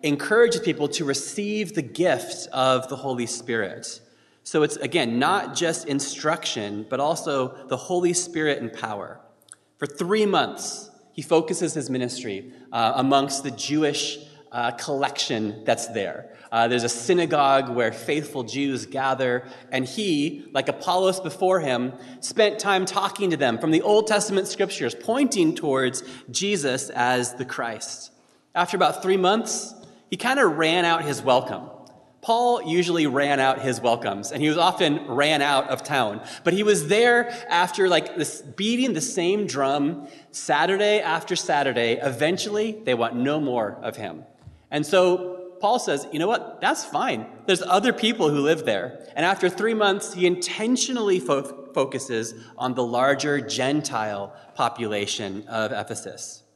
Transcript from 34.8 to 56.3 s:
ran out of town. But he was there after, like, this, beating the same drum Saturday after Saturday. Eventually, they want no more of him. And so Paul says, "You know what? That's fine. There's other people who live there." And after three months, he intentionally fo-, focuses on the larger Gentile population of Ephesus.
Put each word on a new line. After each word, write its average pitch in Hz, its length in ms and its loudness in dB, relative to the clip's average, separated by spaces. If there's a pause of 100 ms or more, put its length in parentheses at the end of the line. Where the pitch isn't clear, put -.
ran 143 320 2
out 139 300 2
of 127 120 -4
town. 113 380 0 (240)
But 170 80 4
he 202 100 0
was 185 260 2
there 240 440 4 (160)
after, 180 400 2
like, 160 300 2
this, - 240 -4
beating 226 500 0
the 156 80 -2
same 185 460 0
drum 143 600 0 (220)
Saturday 196 720 2
after 160 340 -2
Saturday. 127 600 2
Eventually, 180 800 -2 (120)
they 127 80 2
want 117 240 0
no 139 240 0
more 120 400 -2
of 113 160 -6
him. 92 280 -12 (460)
And 151 140 -2
so 180 800 2
Paul 226 160 2
says, 147 340 -4
"You 151 60 -6
know 170 100 0
what? - 320 -4
That's 269 240 0
fine. 220 400 -2 (220)
There's 180 160 2
other 202 320 4
people 220 340 2
who 147 120 2
live 151 260 2
there." 98 500 -2
And 156 80 0
after 185 240 2
three 196 240 0
months, 202 400 0
he 180 140 2
intentionally 208 960 0
fo-, 135 520 -4
focuses 127 600 -2 (240)
on 127 160 -2
the 123 100 0
larger 135 560 2
Gentile 120 920 -4 (200)
population 107 920 -4
of 110 240 -2
Ephesus. - 720 -10 (140)